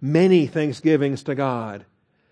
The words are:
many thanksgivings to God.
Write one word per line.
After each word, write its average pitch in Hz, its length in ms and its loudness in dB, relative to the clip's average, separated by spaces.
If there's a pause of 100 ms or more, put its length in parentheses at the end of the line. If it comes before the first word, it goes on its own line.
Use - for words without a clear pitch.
many 165 460 4
thanksgivings 143 800 -2
to 143 100 -6
God. 117 500 -6 (480)